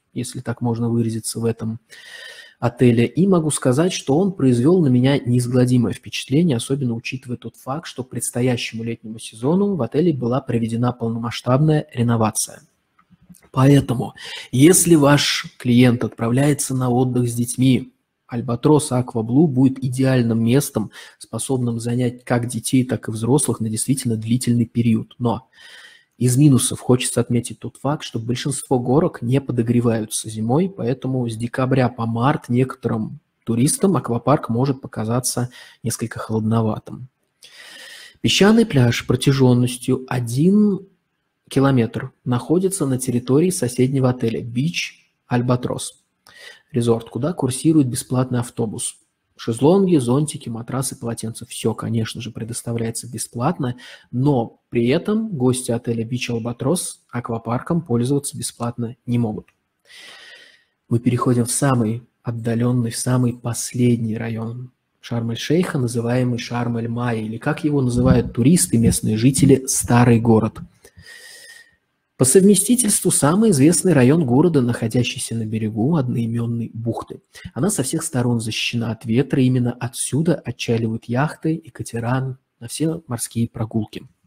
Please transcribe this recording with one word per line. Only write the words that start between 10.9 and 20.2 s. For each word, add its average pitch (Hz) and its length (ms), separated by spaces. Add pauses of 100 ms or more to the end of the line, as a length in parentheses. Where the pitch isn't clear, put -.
полномасштабная 120 1000
реновация. 117 680 (880)
Поэтому, 131 640 (400)
если 170 420
ваш 147 640
клиент 123 480
отправляется 135 680
на 127 160
отдых 123 380
с 120 60
детьми, 120 580 (360)
«Альбатрос 127 680
Аква 123 300
Блу» 131 240
будет 131 360
идеальным 127 580